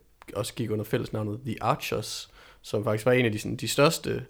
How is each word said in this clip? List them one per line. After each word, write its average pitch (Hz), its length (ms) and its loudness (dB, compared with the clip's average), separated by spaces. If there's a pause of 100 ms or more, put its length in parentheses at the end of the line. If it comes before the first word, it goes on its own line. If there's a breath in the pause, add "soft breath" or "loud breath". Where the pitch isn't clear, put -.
(340)
også 104 200 -4
gik 113 160 -2
under 107 140 0
fællesnavnet 110 600 -2
The 110 140 -4
Archers, - 720 -2 (320 soft breath)
som 107 220 -2
faktisk 107 220 0
var 127 60 6
en 127 120 6
af 113 80 4
de, 107 60 -2
sådan, 117 180 -4
de 113 120 -6
største, 139 600 2